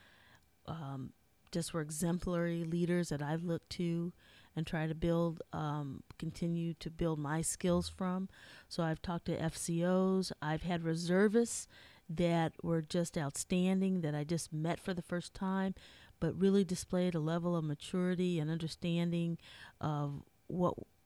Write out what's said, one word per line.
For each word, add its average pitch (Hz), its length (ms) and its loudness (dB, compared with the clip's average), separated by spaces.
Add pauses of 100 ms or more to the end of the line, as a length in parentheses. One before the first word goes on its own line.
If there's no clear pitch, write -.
(680)
um, 135 460 -8 (380)
just 170 220 -2
were 165 80 0
exemplary 170 800 0
leaders 170 460 2
that 147 140 -2
I've 160 200 -2
looked 170 280 -2
to 170 420 -2 (420)
and 156 120 -2
try 160 180 -2
to 160 80 -2
build, 170 480 2 (100)
um, 147 520 -4 (160)
continue 170 560 -2
to - 160 -8
build 160 260 0
my 151 240 -2
skills 175 480 2
from. 185 400 -4 (400)
So - 140 -2
I've 160 180 0
talked 170 240 -6
to - 160 -2
F 160 160 -2
C 170 260 -2
Os. 185 480 4 (120)
I've 156 180 -2
had 170 220 -2
reservists 185 840 2 (400)
that 170 540 2
were 165 220 0
just 170 340 -2
outstanding 185 840 2
that 156 120 0
I 147 100 -2
just 160 300 -2
met 156 260 -2
for 196 140 -4
the 170 80 -4
first - 320 -6
time, 190 400 0 (460)
but 160 200 0
really 196 240 6
displayed 180 520 0
a 165 40 0
level 170 360 0
of 165 80 0
maturity 180 760 0
and 151 140 0
understanding 170 880 0 (400)
of 147 420 -2 (240)
what 180 300 0 (300)